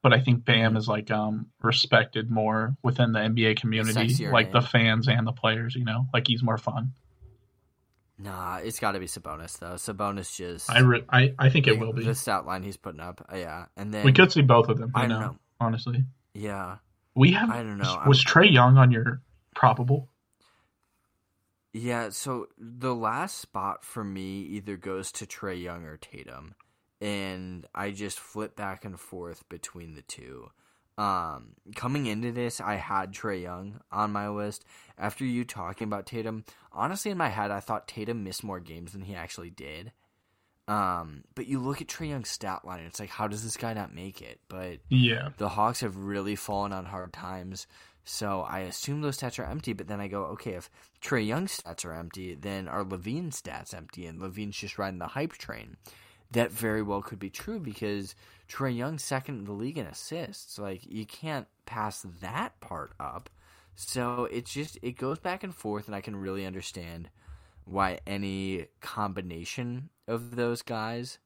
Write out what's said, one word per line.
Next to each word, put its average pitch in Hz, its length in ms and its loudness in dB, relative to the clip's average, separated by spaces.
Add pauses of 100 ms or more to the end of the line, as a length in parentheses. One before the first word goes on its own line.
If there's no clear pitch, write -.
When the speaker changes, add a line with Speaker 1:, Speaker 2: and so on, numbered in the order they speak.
Speaker 1:
But 127 100 10
I 117 60 10
think 127 260 6
Bam 113 260 6
Speaker 2:
Mm-hmm. 110 80 4
Speaker 1:
is, 107 100 0
like, 107 240 0
um, 107 340 0 (160)
respected 113 680 4
more 110 540 2
within 127 300 4
the 110 80 2
N 110 140 2
B 117 100 4
A 110 100 6
community, 110 540 2
Speaker 2:
sexier 117 240 2
Speaker 1:
like, 110 180 8
the 120 80 8
Speaker 2:
name. 123 100 4
Speaker 1:
fans 113 380 6
and 120 180 6
the 113 80 0
players, 113 440 0
you 123 80 -2
know? 120 280 0
Like, 127 140 4
he's 120 160 2
more 113 160 2
fun. 123 360 -2 (1200)
Speaker 2:
Nah, 92 400 -6
it's 107 220 -6
gotta 101 180 2
be 92 80 -6
Sabonis, 80 540 -10
though. 85 140 -10
Sabonis 98 640 -4
just 87 340 -8
Speaker 1:
I 123 100 10
re-, 127 280 8
I, 131 300 6
I 135 120 8
think 135 180 6
it 110 100 6
Speaker 2:
the, 110 80 0
Speaker 1:
will 113 60 -2
be. 113 120 -2
Speaker 2:
the 113 120 2
stat 98 300 0
line 92 180 -4
he's 98 120 -8
putting 82 240 -12
up, 87 320 -12
uh, 95 40 -6
yeah. 87 300 -6 (100)
And 104 180 -6
then 104 100 -2
Speaker 1:
We 135 80 12
could 185 200 10
see 151 100 6
both 120 260 10
of 113 100 2
them, 113 140 -2
Speaker 2:
I 123 100 4
Speaker 1:
you 123 80 4
Speaker 2:
don't 110 100 2
Speaker 1:
know, 107 60 0
Speaker 2:
know. - 100 -6 (240)
Speaker 1:
honestly. 117 440 2 (300)
Speaker 2:
Yeah. 101 440 -6 (360)
Speaker 1:
We 147 180 10
have, 220 180 2
Speaker 2:
I 120 120 -2
don't 104 160 -6
know. 92 280 0
Speaker 1:
was 131 200 8
Speaker 2:
I'm - 60 2
Speaker 1:
Trae 190 200 10
Young 127 260 12
on 127 120 12
your 123 300 2 (340)
probable? 127 540 4 (1600)
Speaker 2:
Yeah, 117 380 -2
so 123 380 -6 (100)
the 123 360 -4
last 120 440 -2
spot - 460 -6
for - 180 -8
me 95 400 -6
either 98 340 -8
goes 95 360 -8
to - 140 -10
Trae 92 360 -8
Young 87 220 -10
or 78 120 -14
Tatum. 69 580 -18 (460)
And 95 760 -6
I 101 160 -4
just 101 300 -8
flip - 340 -10
back 98 300 -10
and 95 160 -12
forth 85 480 -14
between 82 460 -14
the 71 80 -18
two. 62 480 -18 (460)
Um, 85 580 -4 (200)
coming 135 320 -2
into 110 240 -2
this, 120 300 -4
I 101 160 -2
had 95 360 -4
Trae 98 300 -6
Young 90 380 -12 (100)
on 104 220 -2
my 104 160 -4
list. 104 360 -6 (320)
After 107 280 -6
you 123 200 -2
talking 104 440 -8
about 101 180 -4
Tatum, 110 380 -8 (260)
honestly, 180 400 -4
in 190 80 -4
my 156 100 2
head, 101 220 -2
I 101 80 -4
thought 107 300 -6
Tatum 113 340 -6
missed 95 220 -10
more 95 160 -8
games 82 320 -14
than 98 100 -14
he 95 140 -12
actually 85 340 -12
did. 78 400 -14 (800)
Um, 87 560 -2 (100)
but 117 140 -8
you 135 100 -2
look 135 220 -4
at 156 80 -12
Trae 160 200 -8
Young's 135 200 -8
stat - 360 -8
line, 90 200 -12
it's 85 160 -14
like, 101 100 -12
how 107 160 -4
does 104 160 -6
this 110 140 -8
guy 113 180 -6
not 104 180 -8
make 92 300 -14
it? 58 240 -18
But 92 320 -12 (100)
Speaker 1:
Yeah. 127 500 2
Speaker 2:
the 101 100 -2
Hawks 107 320 0
have 101 160 -6
really 98 400 -4
fallen 101 360 -4
on 95 120 -8
hard 90 280 -10
times, 92 540 -12 (380)
so 98 380 -4
I 92 180 -6
assume 139 400 -6
those 143 180 -2
stats 127 220 -8
are 110 40 -6
empty, 131 280 -6
but 92 160 -8
then 101 120 -6
I 101 60 -6
go, 98 200 -4
"Okay, 98 260 -8
if 87 180 -12 (300)
Trae 113 260 0
Young's 156 340 -2
stats - 240 -12
are 82 100 -10
empty, 85 420 -10
then 95 320 -8
are 95 160 -4
LaVine's 113 580 -6
stats 71 320 -12
empty?" 87 320 -14
And 82 140 -12
LaVine's 98 360 -8
just - 220 -10
riding 95 220 -4
the 82 80 -8
hype 151 240 -6
train. - 460 -16 (520)
That 117 200 0
very 110 300 -2
well 101 220 -2
could 98 160 -14
be 98 100 -10
true 214 320 -10
because 104 540 -6 (340)
Trae 131 260 -4
Young's 139 300 -6
second 131 360 -6
in 98 40 -10
the 101 80 -10
league 120 240 -6
in 113 100 -8
assists. - 720 -12
Like, 98 280 -10
you 107 180 -10
can't 147 420 -10 (200)
pass 107 400 -8 (160)
that 120 380 -8
part 78 380 -12
up. 71 300 -12 (460)
So 123 500 -4
it's 120 260 -8
just, 147 300 -10
it 123 120 -8
goes 135 260 -6
back 185 260 -6
and 185 100 -12
forth, 104 340 -8
and 107 60 -10
I 98 60 -8
can 104 160 -12
really 95 300 -6
understand 85 640 -12 (560)
why 92 400 0
any 95 640 -4 (120)
combination 101 1080 -8 (180)
of 117 260 -6
those 120 280 -2
guys 117 640 -8